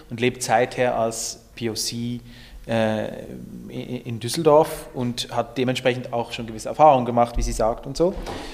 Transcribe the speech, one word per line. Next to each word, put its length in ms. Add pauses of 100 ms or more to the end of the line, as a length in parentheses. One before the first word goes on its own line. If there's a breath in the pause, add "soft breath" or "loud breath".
und 100
lebt 240
seither 540
als 420 (160)
P 140
O 40
C, 480 (460 loud breath)
äh, 400 (600)
in, 360
in 140
Düsseldorf 760
und 380
hat 260
dementsprechend 560
auch 180
schon 140
gewisse 240
Erfahrungen 360
gemacht, 320
wie 60
sie 100
sagt 340
und 100
so. 160 (400 loud breath)